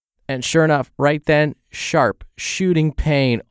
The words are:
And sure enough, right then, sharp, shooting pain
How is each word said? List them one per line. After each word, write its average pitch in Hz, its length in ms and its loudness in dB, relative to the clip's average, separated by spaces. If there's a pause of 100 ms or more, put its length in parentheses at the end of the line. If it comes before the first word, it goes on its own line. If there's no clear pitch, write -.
(280)
And 127 160 -8
sure 160 200 2
enough, 151 320 0
right 147 280 0
then, 151 320 2 (140)
sharp, - 520 -2 (140)
shooting 160 560 0
pain 135 580 0